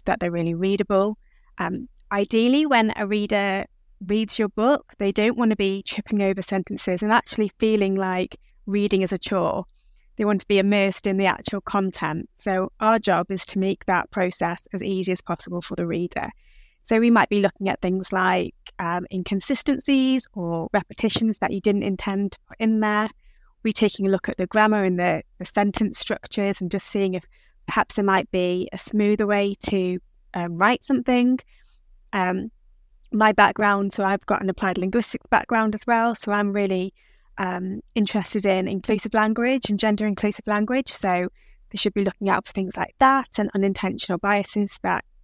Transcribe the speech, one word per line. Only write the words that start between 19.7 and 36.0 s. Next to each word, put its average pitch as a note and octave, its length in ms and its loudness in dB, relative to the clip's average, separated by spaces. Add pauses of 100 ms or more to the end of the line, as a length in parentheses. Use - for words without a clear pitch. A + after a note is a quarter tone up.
or E3+ 380 -4
repetitions G#3+ 680 0
that - 120 -2
you G3 100 -4
didn't G3+ 220 2
intend G3 500 -2
to - 140 -18
put - 140 -20
in A3 200 2
there. G#3+ 280 0 (560)
We're A3 80 0
taking G3+ 340 0
a F#3+ 40 2
look F#3+ 180 0
at - 80 -6
the F#3 100 -2
grammar G#3+ 380 4
and F3+ 160 2
the, F3 220 0 (160)
the F3+ 60 -12
sentence G3+ 540 0
structures - 640 -4
and F3 100 -4
just F#3+ 160 -6
seeing G3 280 0
if F3+ 120 -8 (400)
perhaps - 300 -2
there G3+ 80 2
might F#3+ 260 2
be F3+ 420 0
a F#3+ 60 -10
smoother G#3 480 2
way G3+ 280 2 (160)
to, F3+ 280 0 (360)
um, E3+ 220 -6
write G#3+ 280 2
something. B3 560 2 (720)
Um, F#3+ 400 -2 (600)
my G#3+ 200 4
background, G3+ 600 4
so G3+ 120 -2
I've G3 220 0
got - 160 0
an F#3+ 80 0
applied F#3 280 -2
linguistics F#3+ 520 -2
background A3 440 2
as - 120 -10
well. A#3 280 2